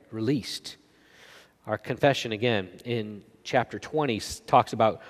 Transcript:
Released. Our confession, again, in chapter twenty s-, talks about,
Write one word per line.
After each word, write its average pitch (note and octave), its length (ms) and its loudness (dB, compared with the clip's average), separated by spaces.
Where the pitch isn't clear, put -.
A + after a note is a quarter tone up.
Released. A2+ 640 -4
Our G#2+ 120 -2
confession, C3 520 0
again, G#2+ 380 0
in G#2+ 400 -6
chapter A#2 380 0
twenty C#3+ 380 -2
s-, - 280 -10
talks A#2+ 260 6
about, A2 380 2